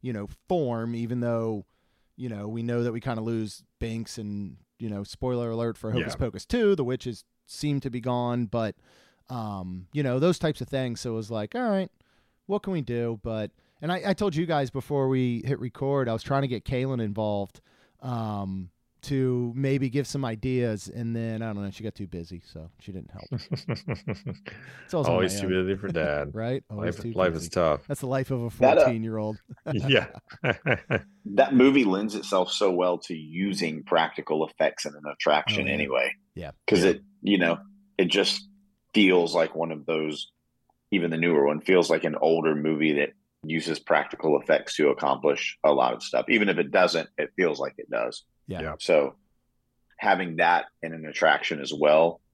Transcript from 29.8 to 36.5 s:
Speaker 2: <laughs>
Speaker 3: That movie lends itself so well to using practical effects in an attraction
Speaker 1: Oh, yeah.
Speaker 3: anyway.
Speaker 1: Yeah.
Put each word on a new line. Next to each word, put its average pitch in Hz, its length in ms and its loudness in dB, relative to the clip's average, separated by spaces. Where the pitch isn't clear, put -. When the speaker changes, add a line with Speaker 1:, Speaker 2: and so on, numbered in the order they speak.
Speaker 2:
<laughs> - 640 0
Speaker 3:
That 135 200 6
movie 131 300 8
lends 101 300 0
itself 95 380 0
so 101 180 2
well 90 280 2
to - 160 -10
using 82 680 -4
practical 80 640 0
effects - 400 -2
in 73 80 -10
an 73 80 -20
attraction 76 520 0
Speaker 1:
Oh, - 20 -4
yeah. 69 80 -2
Speaker 3:
anyway. 65 380 0
Speaker 1:
Yeah. 80 160 -10